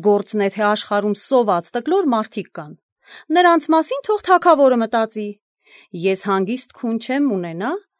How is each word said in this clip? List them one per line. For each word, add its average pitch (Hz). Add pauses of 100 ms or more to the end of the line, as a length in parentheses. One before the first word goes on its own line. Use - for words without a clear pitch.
գործն 208
է, 196
թե 214
աշխարհում 208
սոված, 208
տկլոր 320
մարդիկ 220
կան։ 151 (600)
Նրանց 339
մասին 320
թող 427
թագավորը 311
մտածի։ 226 (680)
Ես 190
հանգիստ 196
քուն 226
չեմ 269
ունենա, 175 (280)